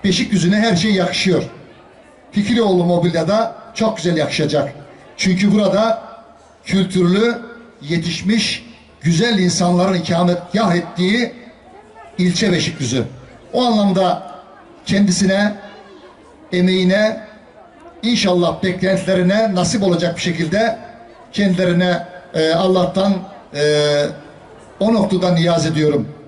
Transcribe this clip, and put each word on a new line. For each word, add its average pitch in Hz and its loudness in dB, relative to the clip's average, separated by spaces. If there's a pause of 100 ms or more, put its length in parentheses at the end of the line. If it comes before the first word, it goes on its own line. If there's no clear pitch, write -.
Beşikdüzü'ne 185 2
her 214 2
şey 202 0
yakışıyor. 175 0 (880)
Fikiroğlu 208 2
Mobilya'da 175 0 (180)
çok 214 -2
güzel 170 -2
yakışacak. 151 -2 (440)
Çünkü 190 2
burada 208 2 (640)
kültürlü, 190 2 (440)
yetişmiş, 170 -2 (340)
güzel 190 2
insanların 180 2
ikametgah 175 0
ettiği 185 -2 (840)
ilçe 180 2
Beşikdüzü. 135 -2 (480)
O 247 0
anlamda 196 2 (520)
kendisine, 196 2 (1000)
emeğine, 185 2 (760)
inşallah 185 0
beklentilerine 190 0
nasip 180 0
olacak 170 0
bir - -10
şekilde 175 -2 (540)
kendilerine, 180 2 (280)
e, 160 2
Allah'tan, 185 2 (400)
e, 147 2 (760)
o 226 2
noktada 185 2
niyaz 165 2
ediyorum. 147 0 (200)